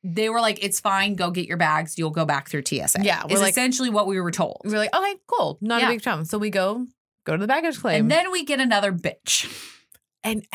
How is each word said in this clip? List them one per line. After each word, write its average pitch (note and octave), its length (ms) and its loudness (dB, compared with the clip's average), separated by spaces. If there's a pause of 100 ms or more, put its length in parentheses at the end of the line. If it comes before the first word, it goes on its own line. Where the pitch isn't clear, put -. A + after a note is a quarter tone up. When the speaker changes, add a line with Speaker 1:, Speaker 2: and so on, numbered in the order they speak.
Speaker 1:
They G3 220 0
were A#3 140 2
like, G#3+ 200 0
"It's G3 200 -2
fine. G3 340 2
Go F3 160 -2
get F3 160 -2
your E3+ 80 -4
bags. D#3 420 0
You'll D#3+ 120 0
go D#3+ 160 0
back C#3+ 240 -2
through C#3+ 140 -4
T C3 180 -2
S - 140 0
A." G3 60 0
Speaker 2:
Yeah, G3 240 2
we're E3+ 100 0
Speaker 1:
Is G3 60 4
Speaker 2:
like G3 100 4
Speaker 1:
essentially B3+ 380 0
what G#3 160 2
we F#3+ 140 0
were F3 120 -2
told. - 340 -2
Speaker 2:
We're G#3 120 -2
like, G#3+ 160 0
"Okay, F#4+ 220 0 (120)
cool. D3+ 340 0
Not A#3 180 0
Speaker 1:
Yeah. B3+ 80 4
Speaker 2:
a B3 60 2
big A3 100 -4
problem." D#3+ 220 -2
So G#3+ 120 -4
we G#3+ 120 -2
go, G3+ 380 0 (380)
go D#3+ 120 -2
to - 20 -2
the G#3 80 -2
baggage D4+ 320 0
claim. F3+ 220 2
Speaker 1:
And A3+ 100 4
then F4 180 2
we F4+ 140 -2
get C#4+ 160 -2
another G#3 320 4
bitch. - 560 -2 (760)
Speaker 2:
An A3 160 -2 (140)